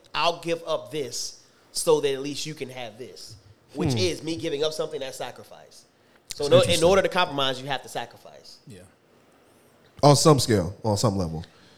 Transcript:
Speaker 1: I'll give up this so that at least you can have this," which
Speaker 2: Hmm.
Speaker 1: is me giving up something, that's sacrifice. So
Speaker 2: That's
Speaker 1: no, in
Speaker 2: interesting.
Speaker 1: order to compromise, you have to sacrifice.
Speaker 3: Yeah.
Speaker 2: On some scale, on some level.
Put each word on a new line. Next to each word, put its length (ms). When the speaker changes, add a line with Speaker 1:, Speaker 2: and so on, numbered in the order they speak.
Speaker 1:
I'll 240
give 260
up 260
this 480
so 260
that 140
at 80
least 240
you 80
can 160
have 280
this," 380
which 180
Speaker 2:
Hmm. 60
Speaker 1:
is 260
me 140
giving 260
up 80
something, 300
that's 160
sacrifice. 640
So 80
Speaker 2:
That's 80
Speaker 1:
no, 60
in 60
Speaker 2:
interesting. 260
Speaker 1:
order 120
to 80
compromise, 500
you 80
have 160
to 60
sacrifice. 680
Speaker 3:
Yeah. 120
Speaker 2:
On 120
some 240
scale, 340
on 100
some 220
level. 260